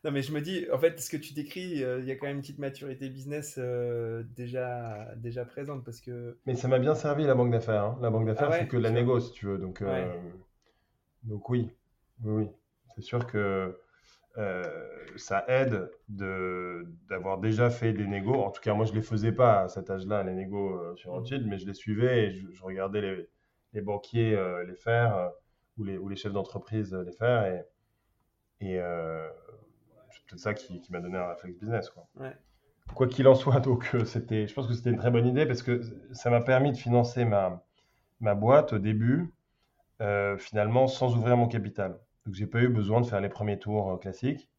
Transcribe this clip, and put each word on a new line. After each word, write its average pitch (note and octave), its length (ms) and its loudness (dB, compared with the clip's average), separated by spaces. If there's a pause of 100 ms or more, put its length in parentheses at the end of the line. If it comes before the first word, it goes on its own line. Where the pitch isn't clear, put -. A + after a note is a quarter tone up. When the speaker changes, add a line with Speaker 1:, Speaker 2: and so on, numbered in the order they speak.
Speaker 1:
Non, D#3 80 -2
mais C#3 100 0
je C#3+ 100 -6
me D3+ 80 -2
dis, F3 320 -4
en C3 60 0
fait, E3 200 4
ce - 120 -8
que D#3+ 60 -4
tu D3 180 -10
décris, D3+ 500 -6
euh, B2+ 160 -2
il B2+ 60 -8
y C3+ 40 -6
a C3 60 -4
quand D3 100 -8
même C#3+ 100 -4
une C#3 40 -4
petite C#3+ 200 -14
maturité C3+ 500 -8
business, C#3 480 -10
euh, A#2+ 640 -4 (120)
déjà, A#2+ 840 -6
déjà A#2+ 280 -8
présente, C#3 400 -10
parce A#2+ 160 -14
que A#2+ 460 -12
Speaker 2:
Mais C3 80 0
ça B2+ 140 -2
m'a B2+ 100 6
bien C#3 160 4
servi, D3+ 300 0
la C#3 100 6
banque A#2+ 160 4
d'affaires, A2 340 2
hein. A#2 160 -4
La B2 80 0
banque A2+ 160 2
d'affaires, A2 240 2
Speaker 1:
Ah D#3 40 2
ouais, E3+ 80 2
Speaker 2:
c'est E3+ 80 -2
que B2+ 80 -2
de A#2 60 2
la A2+ 60 2
Speaker 1:
tu A2 60 2
vois. A#2+ 80 4
Speaker 2:
négo, B2 180 4
si - 120 -8
tu - 140 -10
veux. G2 120 -2
Donc, F#2 240 -8
euh, G2 40 -2
Speaker 1:
Ouais. F#2 340 -2 (1040)
Speaker 2:
donc G#2+ 260 -8
oui, A#2+ 200 0 (520)
oui, G#2+ 220 0
oui. G#2+ 60 -6 (440)
C'est A2 80 -12
sûr A#2+ 240 -2
que, F#2+ 520 0 (580)
euh, F#2+ 260 -4 (540)
ça G2 320 -2
aide B2+ 420 2 (180)
de, F#2 800 -6 (220)
d'avoir F#2+ 300 -4
déjà A2 320 2
fait A2+ 220 0
des G2+ 140 -2
négos. G2+ 340 0
En G2 120 -2
tout - 80 -16
cas, G#2+ 140 0
moi, A2 120 2
je G#2+ 60 -2
les A2 100 0
faisais A2 300 0
pas A2+ 300 6
à F#2 60 -2
cet F#2 220 -8
âge-là, G2 320 -2
les F#2 120 -4
négos, F#2+ 420 -4
euh, E2+ 180 -10
sur - 160 -16
Speaker 1:
Mhm. F2+ 80 -6
Speaker 2:
Rothschild, B2 300 -4
mais G2 100 -4
je F#2 80 -10
les G2 80 -8
suivais A2 520 2
et G2 40 -2
je, F#2+ 220 -10
je F2+ 100 -20
regardais F#2+ 380 -4
les, F#2+ 280 -6 (440)
les G#2+ 80 -6
banquiers, G#2 560 0
euh, F2+ 260 -2
les F2+ 140 -10
faire, A#2 400 2
euh, F2+ 120 0 (480)
ou A2 60 -8
les, G2 160 -6
ou G2 100 -10
les G2 60 -6
chefs G2 180 -8
d'entreprise, G2 640 -4
euh, F#2 80 -6
les F2+ 100 -10
faire. A#2 340 2
Et, F#2 180 -4 (960)
et, F#2 200 -4
euh, D#2+ 480 -6 (840)
c'est - 160 -20
peut-être F2 140 -18
ça G#2+ 140 -2
qui, F#2 260 -12
qui F2+ 120 -16
m'a F2 80 -6
donné F2+ 180 -6
un F2+ 100 -4
réflexe F2 300 -12
business, G#2+ 320 -4
quoi. - 260 -20
Speaker 1:
Ouais. C3 200 -12 (580)
Speaker 2:
Quoi B2+ 120 2
qu'il C3 220 6
en C3 60 12
soit, B2 260 6
<laughs> - 0 -
donc, B2 340 0
euh, A#2 100 4
c'était, G#2+ 420 -2
je - 80 -12
pense C3 120 -4
que A#2+ 80 -2
c'était A#2+ 160 0
une A#2 80 2
très A#2+ 120 2
bonne A#2+ 160 4
idée C3 200 4
parce B2 160 -2
que B2 180 0 (320)
ça A#2+ 180 -2
m'a A#2+ 100 8
permis B2+ 320 4
de A#2+ 40 -2
financer A#2+ 480 2
ma, F#2+ 400 2 (560)
ma G#2+ 140 2
boîte A#2+ 380 6
au G#2+ 60 0
début, A2+ 540 2 (680)
euh, G2+ 360 2
finalement, A2 500 4
sans B2+ 300 2
ouvrir A#2+ 200 6
mon A#2+ 120 6
capital. G2 500 -4 (280)
Donc, G2+ 80 -8
j'ai G2 120 -4
pas A#2 140 0
eu B2 80 8
besoin A2 320 4
de A#2+ 60 4
faire G#2 160 0
les G2 80 -2
premiers G#2 280 -2
tours, G#2 320 -2
euh, F#2 60 -2
classiques. A#2+ 640 -6